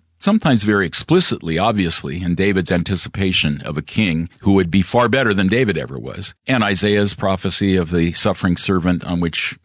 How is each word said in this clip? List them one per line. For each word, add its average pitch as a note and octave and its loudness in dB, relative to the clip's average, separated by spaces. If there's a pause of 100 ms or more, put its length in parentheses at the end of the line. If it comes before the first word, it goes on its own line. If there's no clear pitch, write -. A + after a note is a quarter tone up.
(220)
sometimes D#3+ 2
very G2+ 2
explicitly, G#2 0
obviously, F2+ -2
in F2 0
David's F#2+ 0
anticipation F2 -2
of D2 -8
a D2+ -6
king E2+ -2 (140)
who G2+ 2
would F#2+ 4
be F#2+ 4
far A#2+ 2
better A#2+ 2
than F#2+ 2
David G#2 2
ever B1+ -8
was, - -10 (120)
and D#3+ 0
Isaiah's G#2 2
prophecy F#2+ 0
of F2 0
the E2+ 2
suffering F2+ 0
servant, F2+ 0
on F2 -4
which - -4